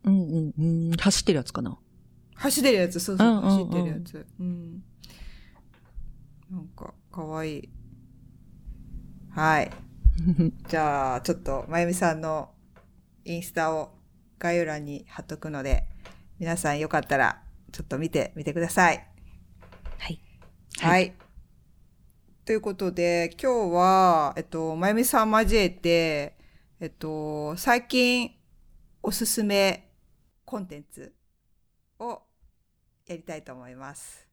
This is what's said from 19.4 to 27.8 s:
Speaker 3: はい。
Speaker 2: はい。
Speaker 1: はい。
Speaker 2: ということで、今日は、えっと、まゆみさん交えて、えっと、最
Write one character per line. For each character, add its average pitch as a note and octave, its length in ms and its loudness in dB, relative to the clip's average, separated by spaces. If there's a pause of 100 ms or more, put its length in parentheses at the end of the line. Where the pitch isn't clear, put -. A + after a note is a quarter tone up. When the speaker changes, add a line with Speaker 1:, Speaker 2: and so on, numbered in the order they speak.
Speaker 3:
は - 100 -10
い。 D#3+ 120 -8 (580)
Speaker 2:
は E3 80 0
い。 - 20 4
Speaker 1:
は F3+ 100 6
い。 F3+ 140 -2 (1300)
Speaker 2:
と - 100 -4
い - 20 2
う G#3+ 60 -2
こ G3+ 120 -6
と F#3 180 -4
で、 F3 380 0 (120)
今 A#3+ 280 2
日 E3+ 40 0
は、 F3+ 600 6
え D#3+ 60 -6
っ - 40 -8
と、 D#3+ 300 -4
ま F3 140 0
ゆ G#3+ 60 2
み A#3 100 2
さ A3+ 200 4
ん A3 60 0
交 A3 260 4
え F#3+ 120 4
て、 E3 680 0 (420)
え E3 80 -10
っ - 20 -8
と、 D3+ 680 -8
最 A#3+ 320 2